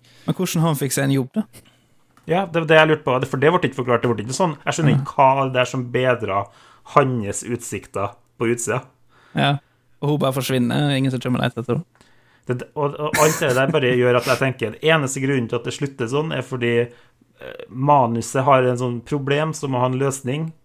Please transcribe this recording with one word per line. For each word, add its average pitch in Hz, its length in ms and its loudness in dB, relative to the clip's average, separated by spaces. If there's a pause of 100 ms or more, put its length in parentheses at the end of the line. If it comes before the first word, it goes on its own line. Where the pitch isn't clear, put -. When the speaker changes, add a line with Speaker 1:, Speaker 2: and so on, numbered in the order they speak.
(260)
Speaker 1:
Men - 80 -2
hvordan 175 280 -2
han 160 140 2
fikk 135 160 -4
seg 139 120 -2
en 135 120 2
jobb, 131 160 -2
da? 214 100 -2 (840)
Speaker 2:
Ja, 180 160 0
det 165 160 -2
var 160 80 -2
det 160 80 8
jeg 156 120 8
lurte 151 160 0
på, 131 220 0
for 135 140 -4
det 151 100 6
ble 175 100 2 (100)
ikke - 100 -8
forklart, 117 220 2
det 127 100 2
ble 107 120 -4
ikke 131 120 -8
sånn. 170 200 0 (100)
Jeg 143 80 -2
skjønner 156 180 2
Speaker 1:
Ja. 139 60 4
Speaker 2:
ikke 139 180 -4
hva 135 360 4
det 127 80 2
er 127 40 2
som 127 260 -4
bedrer 110 560 0 (380)
hans 123 580 0
utsikter 101 680 -6 (260)
på 117 140 0
utsida. 120 300 -2 (520)
Speaker 1:
Ja, 143 240 0 (440)
og 143 80 -2
hun 147 80 0
bare 139 180 0
forsvinner, 131 540 0
og 139 60 0
ingen 135 140 0
som 127 100 -4
kommer 123 200 -2
og 127 40 0
leter 123 180 -4
etter 120 120 -2
henne. 160 100 -2 (640)
Speaker 2:
Det, 123 140 -4 (140)
og, 147 200 -2
og 147 220 -2
alt 156 220 2
det 139 140 0
der 135 160 2
bare 135 260 2
gjør 123 200 4
at 120 80 0
jeg 127 140 0
tenker, 127 340 -2
den - 80 -16 (100)
eneste 139 300 0
grunnen 131 280 0
til 123 100 -4
at - 60 -8
det 123 100 -6
slutter 139 340 -6
sånn, 151 240 -2
er 135 100 -2
fordi, 120 460 0 (520)
eh, - 280 -14
manuset 131 760 0
har 135 200 6
en 127 140 2
sånn 120 260 -4
problem 147 500 -2
som 143 160 -6
må 127 100 -2
ha 127 60 2
en 127 120 -2
løsning, 139 540 -4 (120)